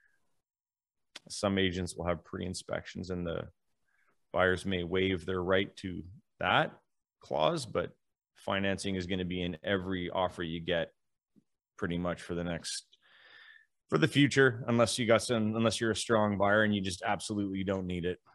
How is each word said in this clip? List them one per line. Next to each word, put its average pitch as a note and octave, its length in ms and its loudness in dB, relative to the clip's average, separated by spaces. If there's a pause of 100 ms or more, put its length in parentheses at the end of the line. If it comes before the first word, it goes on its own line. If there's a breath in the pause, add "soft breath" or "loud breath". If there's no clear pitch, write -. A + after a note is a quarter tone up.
(1300)
Some G2 300 0
agents F2+ 380 0
will E2+ 100 -6
have E2+ 180 -2
pre-inspections, F2+ 840 -8
and F2 160 -4
the A#1 220 -4 (840)
buyers F2+ 340 4
may F#2 180 0
waive F#2 400 0
their F#2 180 -2
right F#2+ 360 2
to F2 240 -8 (380)
that A2 320 2 (480)
clause, A#2+ 440 0
but F#2+ 260 -4 (460)
financing G2 600 -2
is F2+ 100 -4
gonna F#2 180 -2
be F2+ 180 -4
in F2 220 -4
every F#2 460 -2
offer F#2 320 -2
you E2 180 -4
get E2 320 0 (840)
pretty F2 180 -2
much F2 240 -2
for - 140 -8
the F2 100 -4
next, E2+ 400 -6 (1040 soft breath)
for E3 80 2
the D#3 120 4
future, C3 600 4
unless A#2+ 300 4
you A#2+ 80 -2
got A2 160 6
some, A2 340 0
unless A2+ 240 2
you're A#2 120 0
a G2+ 40 -4
strong G#2+ 400 2
buyer G2+ 280 4
and G#2 100 2
you G2 80 0
just F#2 200 -6
absolutely G2 640 -2
don't F#2+ 220 -2
need F2+ 180 -4
it. F2+ 140 -2 (160)